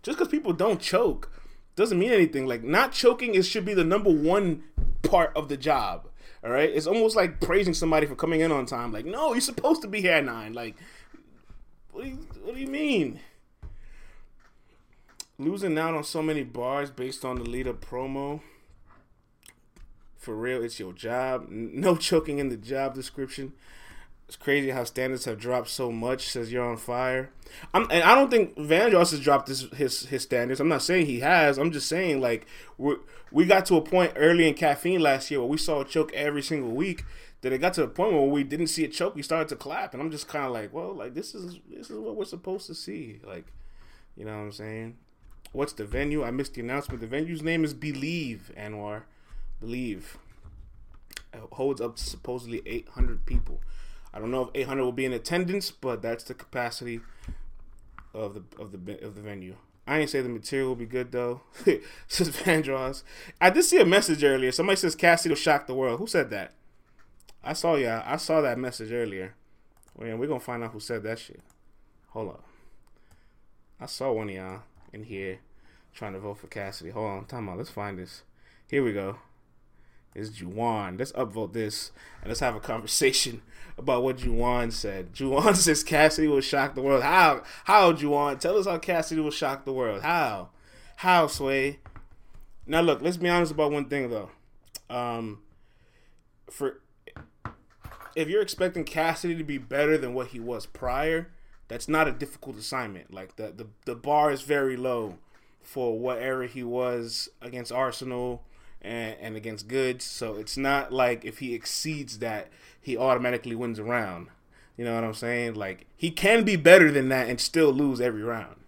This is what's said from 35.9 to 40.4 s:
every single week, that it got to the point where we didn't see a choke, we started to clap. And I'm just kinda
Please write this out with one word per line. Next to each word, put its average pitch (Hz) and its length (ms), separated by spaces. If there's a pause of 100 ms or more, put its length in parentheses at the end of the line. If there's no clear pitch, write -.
every 147 300
single 135 280
week, 165 340 (340)
that 127 140
it 127 60
got 175 160
to 165 60
the 131 60
point 202 240
where 147 120
we 143 200
didn't 156 240
see 160 160
a 143 60
choke, 180 260
we 147 60
started 160 260
to 143 80
clap. 185 380
And 131 100
I'm 160 80
just 147 180
kinda 143 200